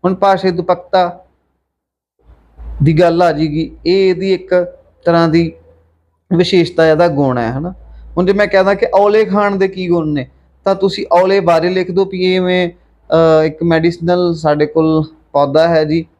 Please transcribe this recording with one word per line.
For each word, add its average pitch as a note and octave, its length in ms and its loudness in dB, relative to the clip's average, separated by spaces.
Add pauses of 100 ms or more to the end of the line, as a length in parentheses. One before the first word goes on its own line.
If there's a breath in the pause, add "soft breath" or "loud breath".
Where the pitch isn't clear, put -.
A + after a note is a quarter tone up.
ਹੁਣ F#3+ 100 0
ਭਾਸ਼ਾ F#3+ 360 0
ਦੀ E3+ 60 -4
ਦੁਪੱਕਤਾ F#3 680 -2 (1600)
ਦੀ D#3 180 2
ਗੱਲ E3+ 220 2
ਆ E3+ 100 2
ਜਾਏਗੀ, D3+ 440 -4 (100)
ਇਹ F#3+ 240 2
ਇਹਦੀ F#3 240 -2
ਇੱਕ F3+ 200 -6 (500)
ਤਰ੍ਹਾਂ E3+ 240 2
ਦੀ E3 240 0 (840)
ਵਿਸ਼ੇਸ਼ਤਾ, F3 500 2
ਇਹਦਾ D#3+ 220 2
ਗੁਣ C#3 300 -2
ਹੈ, A#2 140 -4
ਹਨਾ। D#3+ 220 -8 (420 soft breath)
ਹੁਣ F3+ 100 0
ਜੇ G3 60 0
ਮੈਂ G#3 140 2
ਕਹਦਾ G3 280 2
ਕਿ G3+ 200 -2
ਔਲੇ G#3 300 4
ਖਾਨ G3+ 340 -2
ਦੇ F#3+ 100 0
ਕੀ F#3 200 -8
ਗੁਣ E3+ 200 0
ਨੇ, C#3+ 200 -4 (360)
ਤਾਂ G3 100 0
ਤੁਸੀਂ F#3+ 380 -4
ਔਲੇ F#3+ 280 2
ਬਾਰੇ E3 280 2
ਲਿਖ F#3 220 -2
ਦਿਓ F#3 140 0
ਵੀ F#3 300 -2
ਇਵੇਂ, F3+ 360 0 (400)
ਅ, D#3+ 340 4
ਇੱਕ D#3 180 -4
ਮੈਡੀਸਨਲ E3+ 720 0
ਸਾਡੇ D#3 320 -2
ਕੋਲ D#3+ 380 0 (280)
ਪੌਦਾ C#3+ 360 2
ਹੈ D#3+ 160 2
ਜੀ D#3+ 220 -4 (140)